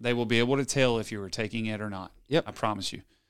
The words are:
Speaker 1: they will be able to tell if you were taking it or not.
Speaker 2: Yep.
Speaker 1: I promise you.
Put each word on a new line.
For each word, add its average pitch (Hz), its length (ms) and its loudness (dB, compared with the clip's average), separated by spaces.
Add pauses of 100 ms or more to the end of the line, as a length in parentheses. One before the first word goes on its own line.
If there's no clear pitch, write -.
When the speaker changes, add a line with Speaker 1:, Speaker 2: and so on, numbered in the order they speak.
Speaker 1:
they 120 120 2
will 120 120 2
be 117 140 4
able 123 180 4
to 139 80 0
tell 123 340 4
if 107 120 -6
you 110 80 -6
were 98 100 -8
taking 110 380 -4
it 107 120 -4
or 107 100 -6
not. 95 220 -8 (160)
Speaker 2:
Yep. 151 200 2
Speaker 1:
I 107 40 -8
promise 104 400 -2
you. 101 100 -12 (280)